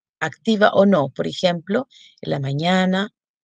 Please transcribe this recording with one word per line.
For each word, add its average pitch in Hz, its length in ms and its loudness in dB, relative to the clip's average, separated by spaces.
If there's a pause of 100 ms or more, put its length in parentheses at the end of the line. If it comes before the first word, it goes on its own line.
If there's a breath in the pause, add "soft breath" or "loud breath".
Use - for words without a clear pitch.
(200)
activa 202 500 0
o 196 160 4
no. 156 240 2
Por 165 160 -6
ejemplo, 175 640 -4 (340 soft breath)
en 156 80 -6
la 147 100 -4
mañana 185 720 -2 (320)